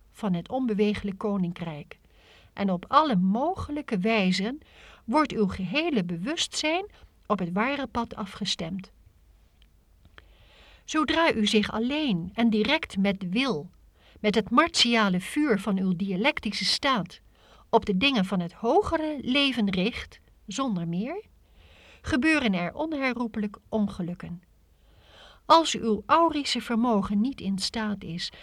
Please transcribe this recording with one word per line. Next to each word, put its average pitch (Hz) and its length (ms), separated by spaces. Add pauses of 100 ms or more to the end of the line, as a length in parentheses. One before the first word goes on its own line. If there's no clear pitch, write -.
(100)
van 196 240
het 170 140
onbeweeglijk 208 680
koninkrijk. 175 800 (560)
En 196 160
op 180 180
alle 285 280
mogelijke 262 840
wijzen 202 600 (460)
wordt 285 280
uw 214 140
gehele 214 580
bewustzijn 302 840 (400)
op 208 120
het 175 140
ware 262 340
pad 233 280
afgestemd. 190 760 (1900)
Zodra 320 500
u 214 120
zich 208 260
alleen 226 640
en 233 160
direct 220 480
met 196 320
wil, 202 400 (500)
met 208 140
het 214 160
martiale 233 680
vuur 262 400
van 202 180
uw 185 180
dialectische 202 680
staat, - 560 (500)
op 220 140
de 202 120
dingen 247 280
van 185 160
het 170 120
hogere 311 720
leven 254 480
richt, 185 500 (260)
zonder 196 420
meer, 240 360 (760)
gebeuren 285 520
er 175 200
onherroepelijk 247 840 (100)
ongelukken. 180 760 (1040)
Als 320 280
uw 208 320
aurische 311 540
vermogen 220 600
niet 262 200
in 190 180
staat 208 460
is 170 280 (100)